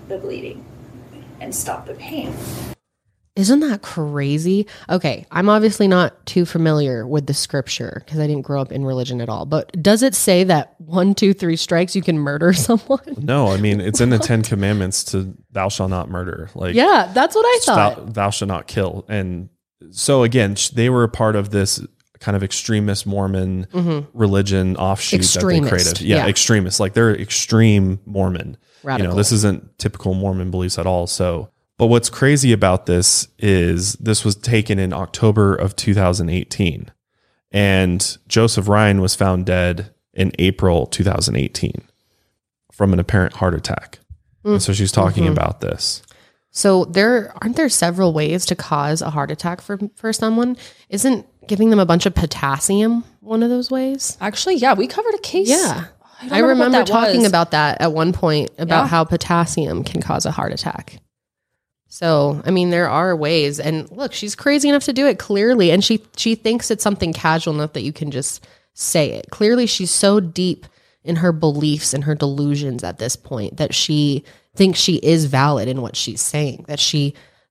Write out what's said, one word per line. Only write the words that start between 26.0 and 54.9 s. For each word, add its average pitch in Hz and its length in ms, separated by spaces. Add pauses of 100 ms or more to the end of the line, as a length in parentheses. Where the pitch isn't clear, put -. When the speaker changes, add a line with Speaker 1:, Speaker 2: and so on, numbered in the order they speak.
Speaker 3:
Yeah, 107 160
Speaker 2:
yeah. - 100
Speaker 3:
extremist. 98 500
Like, 101 160
they're 113 260
extreme 101 840
Mormon. 92 400
You 71 80
know, - 20 (340)
Speaker 2:
Radical. 95 260
Speaker 3:
this 104 160
isn't 104 480
typical - 340
Mormon 92 380
beliefs 92 260
at 87 80
all. 87 220
So, 85 400 (280)
but 113 120
what's 117 200
crazy 131 440
about 95 340
this 90 400 (140)
is 90 540
this 110 300
was 101 120
taken 110 420
in 92 140
October 101 640
of 98 180
two - 180
thousand 90 380
eighteen, 87 580 (600)
and 95 680 (100)
Joseph 110 400
Ryan 101 320
was 92 140
found 92 320
dead 90 440 (220)
in 95 260
April 90 480
two - 180
thousand - 320
eighteen - 460 (880)
from 98 200
an 87 60
apparent 90 360
heart 90 200
attack. - 460 (440)
Speaker 2:
Mm. 208 80
Speaker 3:
And 196 100
so 101 100
she's 98 200
talking 92 320
Speaker 2:
Mm-hmm. 90 80
Speaker 3:
about - 280
this. - 420 (480)
Speaker 2:
So 185 340
there, 208 480 (100)
aren't 233 140
there 320 120
several 175 440
ways 156 340
to 180 80
cause 147 480
a - 80
heart 151 220
attack 170 280
for, 202 180 (180)
for 226 160
someone? 233 440 (320)
Isn't 214 380 (220)
giving 214 220
them 214 100
a 180 60
bunch 170 200
of 185 80
potassium 202 880 (180)
one 220 220
of 240 80
those 247 220
ways? 262 480
Speaker 4:
Actually, 214 360
yeah, 247 180
we 196 120
covered 440 280